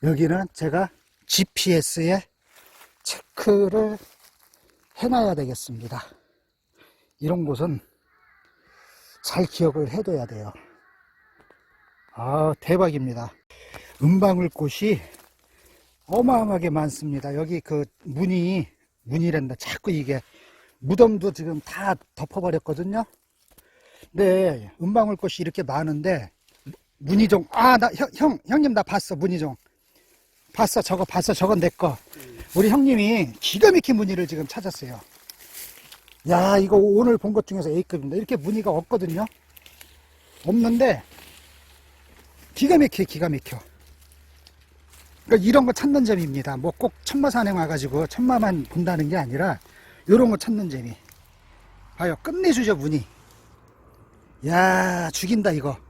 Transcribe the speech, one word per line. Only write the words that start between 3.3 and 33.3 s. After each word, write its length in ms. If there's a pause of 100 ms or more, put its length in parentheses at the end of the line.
해놔야 380
되겠습니다. 680 (1160)
이런 260
곳은 340 (1400)
잘 220
기억을 440
해둬야 360
돼요. 280 (1600)
아, 460
대박입니다. 720 (720)
은방울꽃이 1000 (1040)
어마어마하게 640
많습니다. 680
여기 240
그 260 (180)
무늬, 640 (360)
무늬란다. 520
자꾸 360
이게 300 (580)
무덤도 520
지금 300
다 340 (200)
덮어버렸거든요. 920 (1040)
네, 580 (120)
은방울꽃이 580
이렇게 240
많은데 680 (680)
무늬종, 540
아, 260
나, 180
형, 200
형, 300
형님, 280
나 100
봤어, 320
무늬종. 400 (1000)
봤어, 280
저거 240
봤어, 280
저건 260
내 100
거. 280 (580)
우리 140
형님이 720